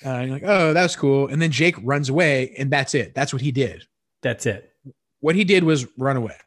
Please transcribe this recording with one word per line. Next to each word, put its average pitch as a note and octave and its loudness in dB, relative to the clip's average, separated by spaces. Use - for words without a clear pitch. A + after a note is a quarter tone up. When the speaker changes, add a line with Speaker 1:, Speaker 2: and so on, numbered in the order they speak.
Speaker 1:
Uh, C3 -6
you're C3 -6
like, C#3+ -10
"Oh, F3+ 4
that E3+ 4
was F3 0
cool." C#3 2
And D3 -2
then E3 2
Jake D#3 2
runs C#3 -2
away, C#3 0
and C3+ -4
that's C#3 0
it. B2 -2
That's C#3 -2
what B2+ -4
he C#3+ -2
did. A#2 -4
Speaker 2:
That's A#2+ -4
it. G2+ -6
Speaker 1:
What D#3 0
he G#3 2
did F#3 4
was D3+ 2
run C3+ -2
away. A2+ -6